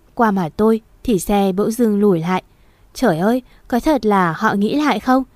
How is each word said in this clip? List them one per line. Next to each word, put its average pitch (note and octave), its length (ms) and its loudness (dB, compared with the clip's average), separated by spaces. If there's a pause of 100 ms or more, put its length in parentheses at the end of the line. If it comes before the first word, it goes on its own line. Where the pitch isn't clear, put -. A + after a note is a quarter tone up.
(160)
qua A3+ 160 0
mặt F#3 260 -2
tôi A3 240 2 (220)
thì G#3+ 160 0
xe G3 320 0
bỗng G3+ 200 -2
dưng A3 280 0
lùi G3 200 2
lại. F3+ 240 -4 (500)
Trời F3+ 260 0
ơi, A#3 220 0 (260)
có B3 120 -2
thật C#4+ 260 0
là F#3 320 2
họ A3 160 0
nghĩ G#3 220 0
lại C#4+ 240 0
không? C4 240 0 (120)